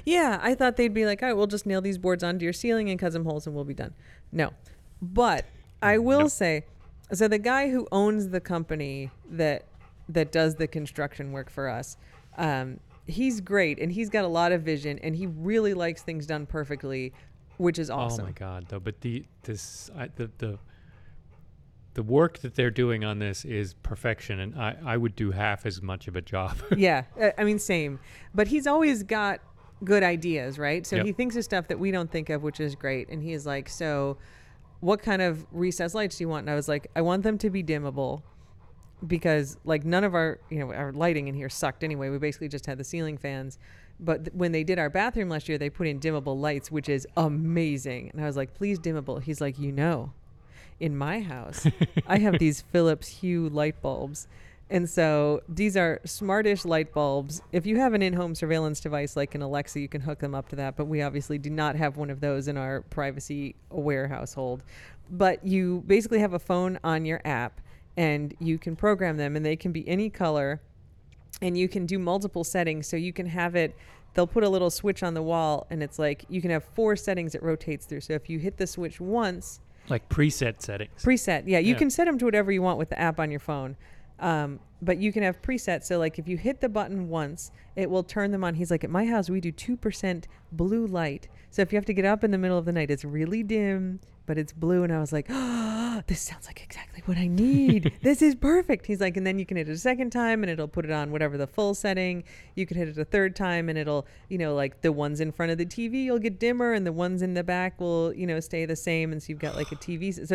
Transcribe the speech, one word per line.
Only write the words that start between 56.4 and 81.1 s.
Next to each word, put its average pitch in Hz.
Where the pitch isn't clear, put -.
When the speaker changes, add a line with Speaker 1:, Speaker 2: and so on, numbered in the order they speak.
Speaker 1:
light 160
bulbs. 143
If 170
you 220
have 254
an 202
in-home 175
surveillance 156
device 147
like 143
an 147
Alexa, 143
you 143
can 143
hook 147
them 143
up 135
to 139
that. 135
But 151
we 151
obviously 143
do 143
not 151
have 147
one 147
of 139
those 139
in 143
our 131
privacy-aware 143
household. 127
But 180
you 185
basically 220
have 196
a 175
phone 185
on 160
your 160
app, 120
and 147
you 165
can 165
program 185
them, 147
and 151
they 156
can 175
be 160
any 202
color. 151
And 180
you 185
can 180
do 185
multiple 185
settings. 160
So 170
you 175
can 180
have 175
it, 160
they'll 175
put 226
a 202
little 180
switch 196
on 170
the 160
wall, 160
and 160
it's 147
like, 151
you 180
can 170
have 156
four 220
settings 180
it -
rotates 160
through. 143
So -
if 151
you 165
hit 180
the 185
switch 175
once, 185
Speaker 2:
Like -
preset 139
settings. 104
Speaker 1:
Preset, 226